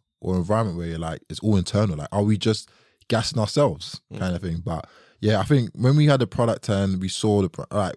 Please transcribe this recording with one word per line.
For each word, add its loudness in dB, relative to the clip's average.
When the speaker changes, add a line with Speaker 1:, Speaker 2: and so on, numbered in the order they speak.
Speaker 1:
or -4
environment 0
where -6
you're -6
like, -8
it's -10
all 2
internal. 0
Like, -10
are 0
we 2
just -2
gassing -2
ourselves -2
Speaker 2:
Mm. -12
Speaker 1:
kind -2
of -6
thing? -6
But -8
yeah, 2
I 0
think 2
when 2
we 6
had 4
the 0
product -2
and 0
we -4
saw 2
the 2
pro-, -12
like, -2